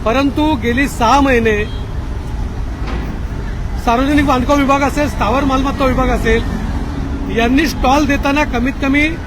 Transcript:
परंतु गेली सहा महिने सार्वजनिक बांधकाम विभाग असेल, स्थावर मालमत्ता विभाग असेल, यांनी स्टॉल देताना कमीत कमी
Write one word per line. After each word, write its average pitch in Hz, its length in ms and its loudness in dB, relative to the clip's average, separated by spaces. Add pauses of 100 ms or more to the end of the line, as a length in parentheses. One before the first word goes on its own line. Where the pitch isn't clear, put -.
परंतु 277 500 2
गेली 240 340 0
सहा 240 320 2
महिने 226 440 2 (2250)
सार्वजनिक 269 420 4
बांधकाम 269 320 2
विभाग 277 220 4
असेल, 285 280 0
स्थावर 247 360 0
मालमत्ता 269 400 0
विभाग 254 240 2
असेल, 226 340 2 (960)
यांनी 254 280 2
स्टॉल 277 400 2
देताना 285 380 0
कमीत 262 280 -2 (100)
कमी 285 280 2 (160)